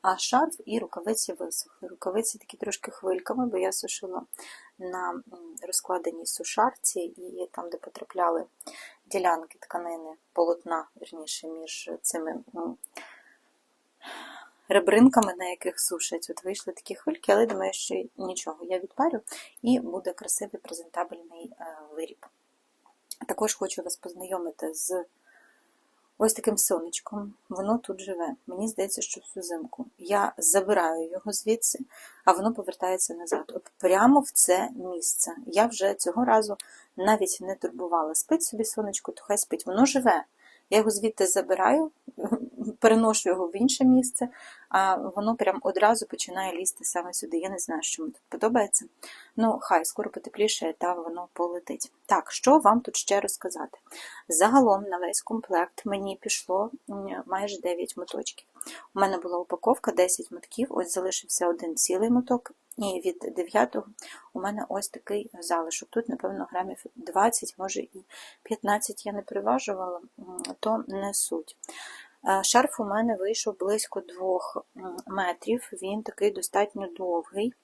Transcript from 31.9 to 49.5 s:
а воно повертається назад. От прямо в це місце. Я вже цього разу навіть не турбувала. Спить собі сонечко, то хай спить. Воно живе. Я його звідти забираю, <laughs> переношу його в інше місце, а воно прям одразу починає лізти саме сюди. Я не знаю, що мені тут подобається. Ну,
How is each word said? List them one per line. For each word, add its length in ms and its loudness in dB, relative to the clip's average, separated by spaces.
а 60 8
воно 220 2
повертається 600 -2
назад. 420 -6
От 220 -12
прямо 420 8
в 120 -2
це 440 4
місце. 600 -2
Я 180 4
вже 280 0
цього 320 0
разу 320 4
навіть 440 2
не 140 -6
турбувала. 600 0
Спить 280 2
собі 220 -2
сонечко, 460 -4
то 120 -16
хай 140 0
спить. 280 -2
Воно 200 6
живе. 400 4
Я 80 6
його 140 6
звідти 360 2
забираю, 640 4
<laughs> 640 -4
переношу 500 6
його 180 2
в 80 -8
інше 300 4
місце, 440 6
а 260 4
воно 400 -2
прям 260 2
одразу 440 4
починає 480 -6
лізти 320 -4
саме 280 -4
сюди. 240 -4
Я 120 -2
не 100 -6
знаю, 240 -4
що 200 -6
мені 100 -8
тут 160 -20
подобається. 560 2
Ну, 260 4